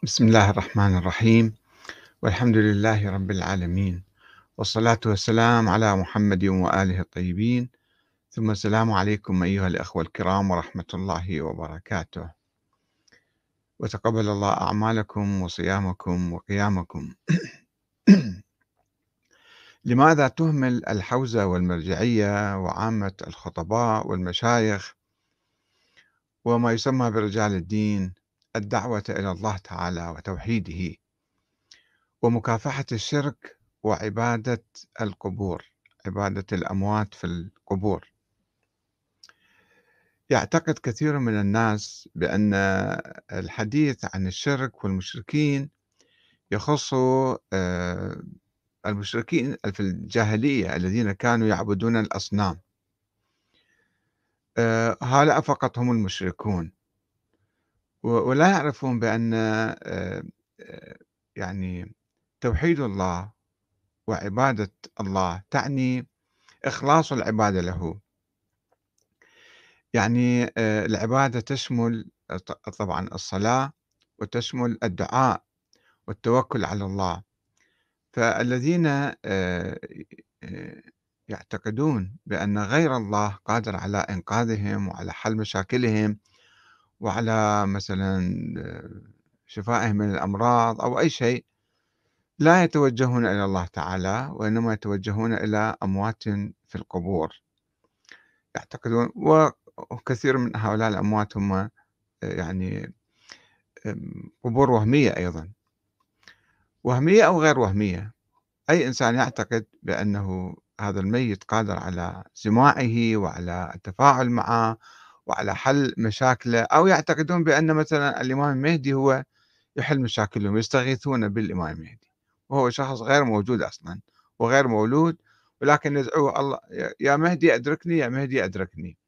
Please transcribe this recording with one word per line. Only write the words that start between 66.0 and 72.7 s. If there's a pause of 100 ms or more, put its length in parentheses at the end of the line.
إخلاص
العبادة
له. (1900)
يعني،
آه،
العبادة
تشمل (360)
ط-،